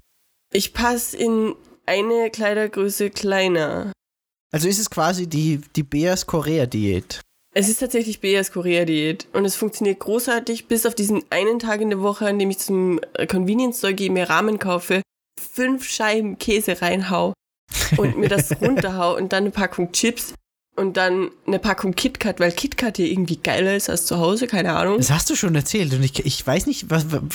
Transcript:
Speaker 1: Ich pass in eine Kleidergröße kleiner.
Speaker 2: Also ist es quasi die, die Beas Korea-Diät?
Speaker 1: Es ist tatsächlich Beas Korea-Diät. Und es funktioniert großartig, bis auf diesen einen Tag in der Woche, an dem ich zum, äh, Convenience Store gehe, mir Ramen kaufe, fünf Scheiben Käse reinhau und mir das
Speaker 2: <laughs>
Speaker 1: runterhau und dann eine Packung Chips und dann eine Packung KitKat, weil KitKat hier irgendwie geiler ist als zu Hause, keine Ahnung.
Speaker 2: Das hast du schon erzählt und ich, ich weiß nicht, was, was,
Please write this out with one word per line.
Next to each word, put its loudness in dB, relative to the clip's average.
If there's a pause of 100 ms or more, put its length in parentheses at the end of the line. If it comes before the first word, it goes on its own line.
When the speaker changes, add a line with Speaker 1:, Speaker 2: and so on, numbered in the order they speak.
(520)
Speaker 1:
Ich 2
pass 0
in 0 (300)
eine 0
Kleidergröße 0
kleiner. 0 (600)
Speaker 2:
Also 0
ist 2
es -2
quasi 0
die, 0 (140)
die 0
Beas 0
Korea-Diät? 0 (340)
Speaker 1:
Es 2
ist 0
tatsächlich -2
Beas 0
Korea-Diät. 0
Und 2
es 0
funktioniert 0
großartig, -2
bis 0
auf 2
diesen 0
einen 2
Tag -2
in 0
der 0
Woche, 0
an 0
dem 2
ich -4
zum, 0 (140)
äh, -2
Convenience 0
Store 0
gehe, -2
mir 0
Ramen 2
kaufe, 0 (360)
fünf -2
Scheiben -2
Käse 0
reinhau 0 (640)
und 2
mir 2
das 2
Speaker 2:
<laughs> -2
Speaker 1:
runterhau 2
und -2
dann 2
eine 0
Packung -2
Chips -2 (440)
und 0
dann 2 (160)
eine 0
Packung 0
KitKat, -2
weil 4
KitKat -4
hier 2
irgendwie 0
geiler 0
ist -2
als -2
zu -2
Hause, 2
keine 0
Ahnung. 2
Speaker 2:
Das 2
hast 2
du 2
schon 0
erzählt 0
und 2
ich, 0
ich -2
weiß 2
nicht, -4
was, 0
was, -2 (140)